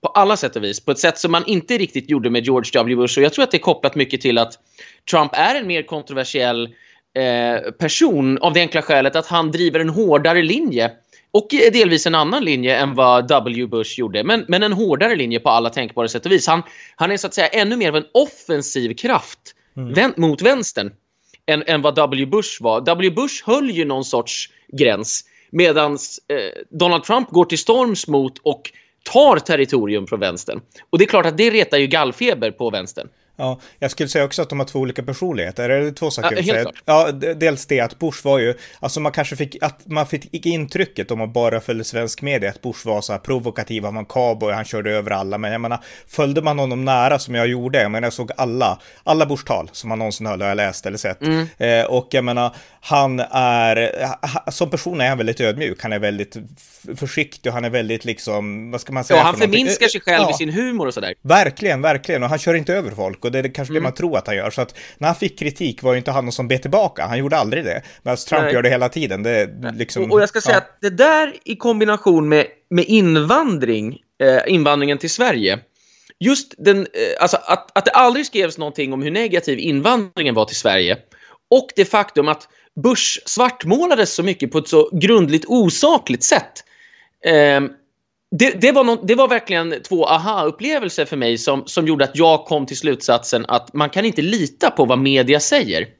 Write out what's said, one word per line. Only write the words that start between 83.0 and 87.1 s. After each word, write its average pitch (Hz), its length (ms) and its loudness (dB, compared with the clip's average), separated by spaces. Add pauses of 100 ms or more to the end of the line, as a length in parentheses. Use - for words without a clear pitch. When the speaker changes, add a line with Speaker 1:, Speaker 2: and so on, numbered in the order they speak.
Speaker 1:
svartmålades 240 880 0
så 170 100 -2
mycket 175 280 -4
på 156 60 0
ett 156 100 -2
så 156 260 4
grundligt 170 540 4
osakligt 240 760 2
sätt. - 400 0 (600)